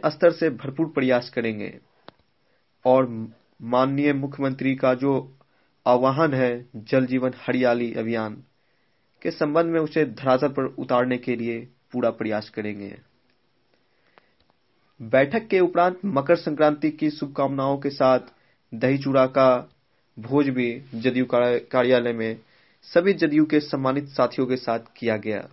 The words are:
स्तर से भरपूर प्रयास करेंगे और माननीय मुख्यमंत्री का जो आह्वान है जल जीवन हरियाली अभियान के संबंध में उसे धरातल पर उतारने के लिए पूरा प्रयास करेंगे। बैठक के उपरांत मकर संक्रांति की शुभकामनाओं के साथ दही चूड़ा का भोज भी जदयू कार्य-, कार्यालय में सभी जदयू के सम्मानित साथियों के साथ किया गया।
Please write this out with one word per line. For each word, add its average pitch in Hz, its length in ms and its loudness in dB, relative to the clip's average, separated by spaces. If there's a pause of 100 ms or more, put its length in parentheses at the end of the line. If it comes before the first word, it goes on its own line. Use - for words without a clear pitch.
स्तर 160 260 4
से 165 180 -2
भरपूर 135 380 -6
प्रयास 127 420 0
करेंगे 110 500 -6 (1080)
और 123 440 2 (320)
माननीय 139 520 0
मुख्यमंत्री 135 600 -4
का 131 180 2
जो 135 440 -2 (500)
आह्वान 131 460 4
है 123 420 -2
जल 127 300 0
जीवन 127 300 -2
हरियाली 120 580 0
अभियान 113 500 -4 (800)
के 170 100 -4
संबंध 160 340 0
में 165 140 0
उसे 156 260 0
धरातल 131 420 0
पर 135 180 -2
उतारने 127 520 -2
के 123 180 -4
लिए 117 320 -8 (240)
पूरा 123 180 0
प्रयास 107 400 -4
करेंगे। 101 480 -10 (2000)
बैठक 139 460 2
के 190 120 2
उपरांत 180 460 2
मकर 139 300 2
संक्रांति 151 560 0
की 151 180 -4
शुभकामनाओं 139 680 -4
के 143 120 -6
साथ 131 300 4 (540)
दही 127 240 0
चूड़ा 135 280 2
का 131 440 2 (500)
भोज 139 300 0
भी 123 340 -4 (120)
जदयू 123 300 0
कार्य-, 123 340 2
कार्यालय 123 540 2
में 113 260 -6 (440)
सभी 185 300 2
जदयू 156 320 2
के 151 140 2
सम्मानित 139 480 -2
साथियों 131 400 0
के 127 100 -2
साथ 117 220 -4 (180)
किया 113 200 -2
गया। 104 360 -8